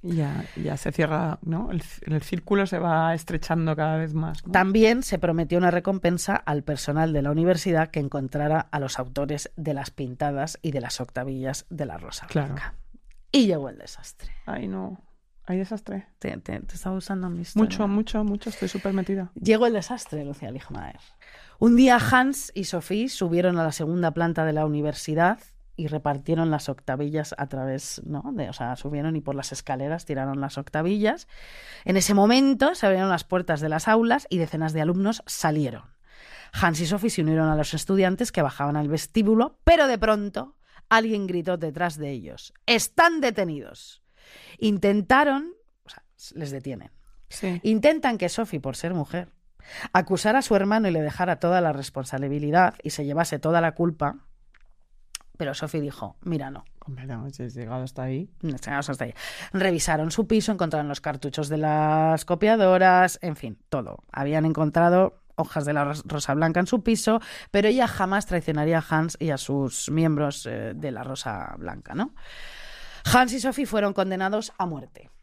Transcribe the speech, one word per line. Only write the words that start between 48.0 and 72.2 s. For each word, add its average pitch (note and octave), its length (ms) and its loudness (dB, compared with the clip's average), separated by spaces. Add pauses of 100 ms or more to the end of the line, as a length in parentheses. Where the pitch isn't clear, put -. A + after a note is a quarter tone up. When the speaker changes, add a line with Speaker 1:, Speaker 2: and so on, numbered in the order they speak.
Speaker 2:
que F3 100 0
Sophie, F#3 320 -4
por C3 160 -6
ser E3+ 180 -4
mujer, E3+ 380 -4 (600)
acusara F#3+ 480 2
a - 20 -4
su - 140 0
hermano G3+ 320 2
y - 40 2
le D#3+ 100 2
dejara F3 380 -2
toda F3+ 200 4
la E3 120 2
responsabilidad C#3+ 1120 0
y D#3 80 -6
se D3 140 -6
llevase D3 340 -2
toda E3 220 2
la E3 140 2
culpa. E3 440 -2 (1200)
Pero C#3 160 -4
Sophie D#3 260 -6
dijo, C3+ 420 -8
"Mira, C#3+ 280 -4
no". - 140 -16 (200)
Speaker 1:
Hombre, C3 220 -12
no, B2 240 -10
si C3 140 -12
has A#2+ 100 -12
llegado A#2+ 300 -8
hasta C3 180 -10
ahí. C3 280 -6 (120)
Speaker 2:
No, D3+ 140 -4
llegamos C#3 340 -6
hasta B2+ 140 -6
ahí. A2+ 100 -12 (380)
Revisaron E3 580 0
su G#3 160 0
piso, A3 260 2
encontraron D#3 360 -2
los C#3+ 120 -6
cartuchos C#3+ 480 -6
de D3+ 100 -2
las D#3 680 2
copiadoras, F#3 960 6
en D#3+ 140 -4
fin, A2 220 -12 (100)
todo. A#2 340 -6 (100)
Habían D3 320 0
encontrado E3 800 4 (140)
hojas D#3 280 -4
de D3 80 -2
la C#3+ 120 0
Ros-, D3+ 220 -6
Rosa C#3+ 280 -2
Blanca D#3+ 260 2
en F#3 60 2
su A3 160 2
piso, A3 380 2 (300)
pero G3+ 180 4
ella A#3+ 200 4
jamás G3 380 0
traicionaría D#3+ 520 0
a D#3 100 -2
Hans D#3+ 300 0
y D#3+ 120 -2
a C3+ 80 -2
sus C#3 520 -4
miembros, D3+ 560 0
eh, A2+ 300 -8
de D3 160 -8
la A2+ 100 -8
Rosa B2+ 560 -8
Blanca, - 360 -12
¿no? G3+ 200 -4 (1000)